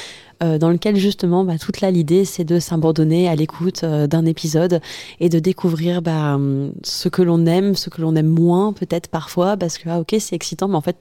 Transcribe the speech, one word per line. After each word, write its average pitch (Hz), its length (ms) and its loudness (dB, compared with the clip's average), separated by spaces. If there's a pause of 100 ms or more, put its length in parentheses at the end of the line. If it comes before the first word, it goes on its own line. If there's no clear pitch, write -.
(420)
euh, 160 140 2
dans 165 140 4
lequel, 202 260 2
justement, 190 480 2
bah, 170 140 -2
toute - 240 -6
là, 190 80 2
l'idée, 175 340 2
c'est 185 200 -6
de 170 140 2
s'abandonner 160 720 2
à 165 60 0
l'écoute, 160 500 -2
euh, 151 220 0
d'un 165 180 2
épisode 160 560 0 (400)
et 175 80 4
de 165 100 2
découvrir, 175 640 0
bah, 156 360 0
hum, 139 360 -2 (100)
ce - 280 -4
que - 100 -2
l'on 170 240 4
aime, 190 300 2
ce - 160 -6
que - 100 -12
l'on 160 160 0
aime 156 120 4
moins, 175 440 4
peut-être 175 360 -6
parfois, 180 500 -2
parce 175 180 -4
que, 165 140 -8
ah, 170 100 -2
ok, 165 180 -2
c'est 208 160 -6
excitant, 170 340 -6
mais 196 80 0
en 156 40 0
fait, 170 200 -4